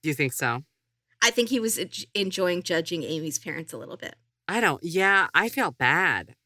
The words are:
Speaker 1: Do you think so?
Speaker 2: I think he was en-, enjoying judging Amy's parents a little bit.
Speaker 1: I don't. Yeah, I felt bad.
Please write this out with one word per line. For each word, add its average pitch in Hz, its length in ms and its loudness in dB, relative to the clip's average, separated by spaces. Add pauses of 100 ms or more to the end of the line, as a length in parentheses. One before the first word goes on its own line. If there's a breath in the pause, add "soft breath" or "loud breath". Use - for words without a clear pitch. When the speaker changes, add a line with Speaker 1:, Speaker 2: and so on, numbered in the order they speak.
Speaker 1:
Do 160 80 -2
you 143 40 0
think 135 200 -2
so? 127 300 -2 (580)
Speaker 2:
I 233 80 6
think 233 180 0
he 254 100 0
was 220 200 -2
en-, 190 100 -4 (260)
enjoying 185 480 -2
judging 165 400 -2
Amy's 156 360 -6
parents 160 340 -10
a 127 60 -12
little 123 180 -14
bit. - 180 -12 (320)
Speaker 1:
I 214 140 0
don't. 170 240 2
Yeah, 190 500 4
I 208 140 4
felt 208 300 -2
bad. 135 680 2